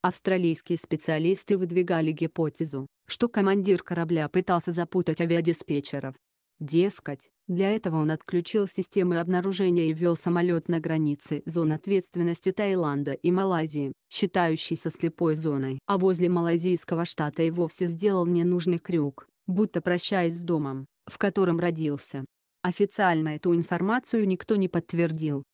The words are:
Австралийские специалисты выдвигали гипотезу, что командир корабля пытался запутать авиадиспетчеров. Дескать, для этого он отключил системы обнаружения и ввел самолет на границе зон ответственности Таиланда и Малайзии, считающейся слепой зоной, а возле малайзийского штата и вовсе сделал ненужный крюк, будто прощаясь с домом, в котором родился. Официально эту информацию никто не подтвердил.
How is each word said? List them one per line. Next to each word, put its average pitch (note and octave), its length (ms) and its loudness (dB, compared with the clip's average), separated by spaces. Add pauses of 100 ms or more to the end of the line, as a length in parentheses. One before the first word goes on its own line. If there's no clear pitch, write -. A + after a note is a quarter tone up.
Австралийские F3+ 760 0
специалисты E3 800 0
выдвигали F3 540 0
гипотезу, D3+ 720 -4 (220)
что - 200 -2
командир G3 540 2
корабля E3 480 -2
пытался F3+ 420 0
запутать E3+ 480 -2
авиадиспетчеров. D#3+ 960 -2 (460)
Дескать, D#3 680 -2 (180)
для G3 240 0
этого F#3+ 260 -2
он D3+ 140 2
отключил F3+ 560 -2
системы F3+ 520 0
обнаружения F3+ 680 2
и D#3+ 80 0
ввел E3+ 240 2
самолет F3 500 0
на E3 140 0
границе D#3 640 -2
зон D#3+ 260 0
ответственности F3 800 -2
Таиланда D3+ 640 0
и E3+ 180 -2
Малайзии, D#3+ 600 0 (160)
считающейся E3 800 0
слепой D#3+ 460 0
зоной, C#3 500 -2
а G3+ 120 0
возле F3+ 320 2
малайзийского E3+ 760 0
штата D3+ 380 -2
и E3 80 2
вовсе E3+ 340 -2
сделал F3 400 0
ненужный F3 540 2
крюк, D#3 480 -2 (200)
будто F#3+ 340 0
прощаясь F3 560 0
с F3 60 -10
домом, C#3 420 -2 (220)
в - 100 -18
котором F3+ 420 2
родился. D#3 680 -2 (360)
Официально F3 720 2
эту F3 200 2
информацию G3 720 0
никто F#3+ 300 0
не F#3+ 100 2
подтвердил. D#3+ 760 -2 (100)